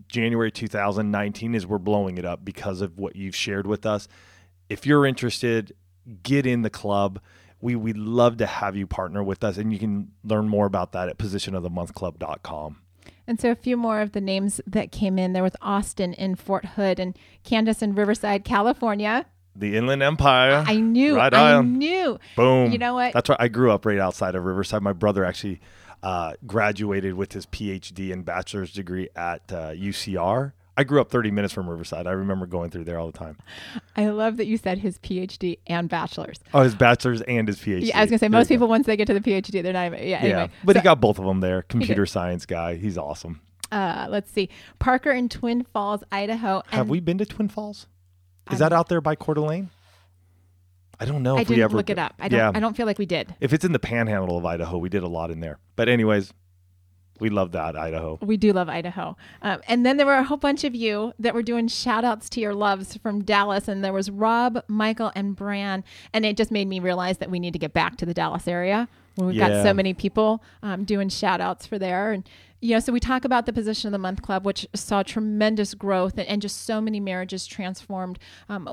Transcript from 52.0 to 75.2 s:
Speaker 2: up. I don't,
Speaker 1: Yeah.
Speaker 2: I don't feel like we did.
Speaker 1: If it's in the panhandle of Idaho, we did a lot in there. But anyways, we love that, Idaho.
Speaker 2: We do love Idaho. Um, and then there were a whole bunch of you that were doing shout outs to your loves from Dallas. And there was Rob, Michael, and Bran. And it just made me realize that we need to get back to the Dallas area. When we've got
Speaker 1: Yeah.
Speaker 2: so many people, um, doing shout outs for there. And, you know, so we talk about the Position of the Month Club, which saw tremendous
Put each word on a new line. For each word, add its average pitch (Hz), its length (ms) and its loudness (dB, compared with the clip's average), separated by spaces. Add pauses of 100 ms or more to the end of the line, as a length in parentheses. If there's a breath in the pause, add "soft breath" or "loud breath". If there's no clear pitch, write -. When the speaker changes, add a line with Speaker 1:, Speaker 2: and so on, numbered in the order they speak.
Speaker 2:
up. - 160 -8
I - 80 -6
don't, 190 100 4
Speaker 1:
Yeah. 220 160 4
Speaker 2:
I 214 60 0
don't 226 160 -2
feel 240 100 -2
like 208 120 -2
we 202 80 -2
did. 160 340 -4
Speaker 1:
If 131 120 0
it's 156 120 2
in 185 80 0
the 135 80 0
panhandle 104 580 0
of 87 80 -4
Idaho, 85 320 -4
we 87 100 -4
did 95 140 -2
a 87 60 -6
lot 85 240 -6
in 80 80 -8
there. 80 180 -10 (180)
But 113 120 2
anyways, 107 440 2 (880)
we 110 100 0
love 98 220 0
that, 80 240 -4
Idaho. 80 460 -6
Speaker 2:
We 214 140 0
do 208 160 4
love 180 160 0
Idaho. 170 480 -8 (260 loud breath)
Um, 202 240 -4
and 240 180 2
then 262 120 4
there 285 100 4
were 277 80 6
a 269 80 4
whole 269 140 -2
bunch 285 260 0
of 277 140 -4
you 220 420 -2
that 226 160 0
were 233 80 0
doing 233 240 0
shout 233 380 -2
outs 220 260 -2
to 240 100 -6
your 208 140 -2
loves 202 440 -2
from 208 260 -4
Dallas. 202 420 2
And 196 180 -4
there 190 80 -2
was 196 160 -2
Rob, 226 600 0
Michael, 214 480 0
and 196 180 -4
Bran. 196 480 -4 (320 loud breath)
And 220 100 2
it 214 120 2
just 220 160 2
made 202 160 0
me 190 120 -4
realize 180 380 0
that - 120 -6
we 180 100 -2
need 175 140 -4
to 180 40 -6
get 156 140 -6
back 170 240 0
to 170 100 -4
the 170 80 -4
Dallas 170 340 -2
area. 185 400 0 (280 soft breath)
When 185 120 0
we've 175 100 0
got 143 120 4
Speaker 1:
Yeah. 202 140 4
Speaker 2:
so 202 100 6
many 190 200 0
people, 220 500 0 (180 soft breath)
um, 196 220 -4
doing 196 240 0
shout 185 320 0
outs 185 260 -4
for 220 100 -6
there. 190 360 -2
And, 190 160 -6 (320 soft breath)
you 233 140 0
know, 226 60 4
so 240 120 -2
we 240 80 2
talk 254 240 0
about 262 220 2
the 247 60 -2
Position 220 360 -4
of 202 40 -4
the 202 60 -2
Month 185 240 -6
Club, 190 240 -4
which 196 180 -2 (120)
saw 202 260 0
tremendous 214 720 0